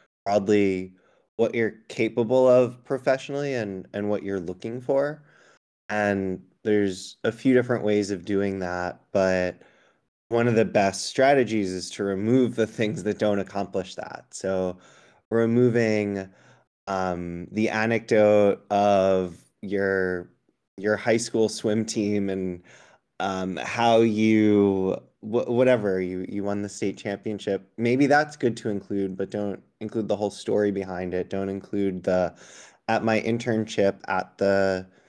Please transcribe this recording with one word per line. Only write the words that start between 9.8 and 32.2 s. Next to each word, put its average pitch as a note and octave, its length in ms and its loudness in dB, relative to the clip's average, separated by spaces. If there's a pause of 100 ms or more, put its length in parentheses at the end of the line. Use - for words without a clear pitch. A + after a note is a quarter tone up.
one A#2 200 2
of A#2 60 2
the A2 100 4
best G2 420 0
strategies A2+ 640 2
is F#2 200 -8
to - 140 -6
remove A2 520 0
the A2+ 100 0
things G#2+ 360 -4
that G#2 160 -2
don't G#2 200 2
accomplish F#2+ 580 -6
that. - 340 -14
So F#2 480 -4 (520)
removing, A2+ 960 2 (600)
um, F2+ 680 -6
the G#2+ 160 0
anecdote G#2+ 920 4 (100)
of F#2+ 680 2 (240)
your, F#2+ 680 -2 (480)
your G#2 180 0
high A#2 220 2
school A2+ 320 0
swim A2 340 -2
team G#2 460 -2
and, F#2 320 -6 (580)
um, F#2 380 -4
how A2+ 420 2
you, G#2 960 4 (240)
wh-, G#2+ 280 -4
whatever, A#2+ 520 2
you, F#2 260 -6
you G2+ 180 -6
won G2+ 180 -4
the G2+ 60 -6
state G2 280 -6
championship. G2+ 800 -6
Maybe B2 300 2
that's D3+ 280 2
good A#2 240 -2
to A2+ 120 -6
include, G2 480 -4
but G2 120 -6
don't G#2 320 -6 (180)
include G#2+ 280 -6
the G#2 80 0
whole G#2 140 -2
story G#2 400 -2
behind F#2 420 -6
it. F2+ 160 -4
Don't G2 220 -6
include F#2+ 540 -4
the, F2+ 300 0 (540)